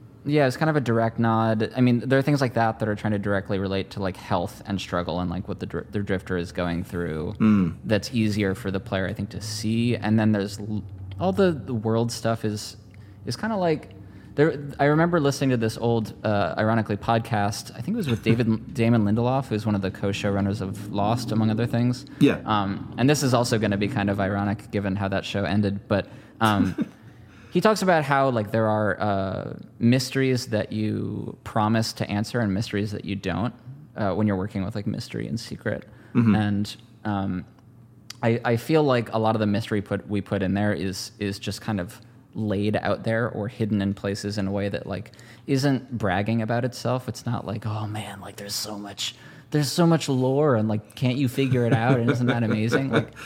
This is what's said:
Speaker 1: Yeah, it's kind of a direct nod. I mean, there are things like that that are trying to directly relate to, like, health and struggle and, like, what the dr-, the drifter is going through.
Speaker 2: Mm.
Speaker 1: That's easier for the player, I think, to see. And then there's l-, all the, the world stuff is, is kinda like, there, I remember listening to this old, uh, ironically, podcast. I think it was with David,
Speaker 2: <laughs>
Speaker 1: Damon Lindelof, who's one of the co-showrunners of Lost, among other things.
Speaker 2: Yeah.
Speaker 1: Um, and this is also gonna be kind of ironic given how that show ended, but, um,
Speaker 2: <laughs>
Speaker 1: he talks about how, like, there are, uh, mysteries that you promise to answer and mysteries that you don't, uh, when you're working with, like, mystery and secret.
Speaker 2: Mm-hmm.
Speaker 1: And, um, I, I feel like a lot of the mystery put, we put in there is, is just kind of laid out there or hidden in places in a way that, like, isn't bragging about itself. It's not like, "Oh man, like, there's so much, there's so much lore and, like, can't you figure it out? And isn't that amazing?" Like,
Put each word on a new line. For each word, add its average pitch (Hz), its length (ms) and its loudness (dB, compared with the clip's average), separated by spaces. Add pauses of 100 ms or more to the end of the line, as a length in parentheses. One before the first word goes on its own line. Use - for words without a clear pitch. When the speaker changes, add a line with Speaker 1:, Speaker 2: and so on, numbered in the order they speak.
(260)
Speaker 1:
Yeah, 147 200 4
it's 127 120 -2
kind 156 100 2
of 156 80 2
a 147 60 4
direct 113 360 2
nod. 113 560 2
I 127 60 0
mean, 123 200 6
there 135 180 2
are 135 40 4
things 143 200 2
like 123 120 2
that 113 240 2
that 110 120 0
are 104 40 0
trying 107 200 -2
to 101 40 0
directly 101 400 -2
relate 95 340 -2
to, 101 80 -8
like, 95 180 -2
health - 480 -4
and 98 120 -2
struggle 87 420 -4
and, 90 100 -2
like, 90 180 -6
what 95 120 -8
the 90 60 -6
dr-, - 260 -8
the 104 80 -4
drifter 92 360 -4
is 85 160 -6
going 87 320 -4
through. 85 540 -6
Speaker 2:
Mm. 98 460 4
Speaker 1:
That's 107 300 -2
easier 104 400 0
for 98 160 -6
the 95 100 -4
player, 95 280 -4
I 104 60 -6
think, 98 160 -6
to 90 100 -12
see. 110 560 -2
And 107 240 2
then 107 120 4
there's 101 280 -2
l-, 104 240 -6 (340)
all 185 140 0
the, 190 200 4
the 131 220 -6
world 117 380 0
stuff 113 320 -2
is, 107 320 -6 (480)
is 120 100 -6
kinda 214 220 -4
like, 170 340 0 (460)
there, 147 220 4 (200)
I 143 60 4
remember 165 360 6
listening 139 300 2
to 127 60 4
this 110 200 0
old, 113 380 0 (100)
uh, 101 320 2
ironically, 110 400 2
podcast. 110 800 0
I - 40 -10
think 180 140 -4
it 240 40 -2
was 165 100 -2
with 117 140 0
David, 110 520 2
Speaker 2:
<laughs> - 0 -
Speaker 1:
Damon 113 300 4
Lindelof, 120 440 0
who's 104 180 -2
one 107 80 2
of 98 80 0
the 95 80 -2
co-showrunners 98 720 0
of - 320 -8
Lost, 107 400 0
among 110 180 2
other 113 160 0
things. 120 400 0 (140)
Speaker 2:
Yeah. 127 240 6
Speaker 1:
Um, 98 520 -2
and 131 140 4
this 151 120 2
is 127 120 4
also 120 240 2
gonna 101 180 2
be 101 120 0
kind 101 200 0
of 101 120 0
ironic 101 500 -2
given 98 260 -2
how 98 120 -2
that 98 160 -2
show 101 200 -2
ended, 98 440 2
but, 117 180 0 (340)
um, 101 460 2 (340)
Speaker 2:
<laughs> - 300 -20
Speaker 1:
he 180 100 2
talks 214 220 4
about 170 220 4
how, 139 260 4
like, 110 220 0
there 110 160 4
are, 107 320 2
uh, 98 520 -2 (280)
mysteries 127 640 2
that 110 260 -2
you 107 720 -4
promise 110 520 2
to - 140 -6
answer 104 300 -2
and 104 160 0
mysteries 104 380 -2
that 104 120 -8
you 98 120 -4
don't, 95 360 -4 (440)
uh, 98 180 -2
when 107 140 2
you're 101 80 2
working 95 280 -4
with, 107 120 -6
like, 104 100 -6
mystery - 400 -6
and - 140 -6
secret. - 480 -8 (260)
Speaker 2:
Mm-hmm. 113 220 4
Speaker 1:
And, 104 400 0 (280)
um, 98 400 -2 (800)
I, 117 220 2
I 120 120 2
feel 156 280 2
like 123 280 2
a 113 60 0
lot 110 160 4
of 110 60 0
the 107 60 2
mystery 104 360 0
put, 101 260 -4
we 101 120 -2
put 98 220 -2
in 92 120 0
there 104 180 2
is, 92 460 -6
is 101 220 -4
just - 220 -8
kind 104 180 -2
of - 200 -10 (340)
laid 104 420 0
out - 260 -2
there 113 260 0
or 104 200 -6
hidden 104 340 -2
in 98 120 0
places 101 440 -4
in 95 80 -2
a 95 60 -2
way 101 160 -2
that, - 180 -6
like, 98 240 -8 (380)
isn't 135 500 0
bragging 104 440 0
about 117 220 0
itself. 123 440 -4
It's - 180 -10
not 117 180 -4
like, 107 220 -8
"Oh 107 220 -4
man, 104 320 -10
like, 101 160 -16
there's 104 180 -10
so 107 240 -8
much, 101 380 -10 (340)
there's 147 220 0
so 175 120 6
much 165 240 4
lore 135 460 4
and, 110 140 2
like, 107 260 -4
can't 127 220 0
you 139 100 2
figure 123 400 2
it 113 60 2
out? 123 260 4
And 117 100 2
isn't 123 200 2
that 117 160 2
amazing?" 113 460 0
Like, 120 180 0 (180)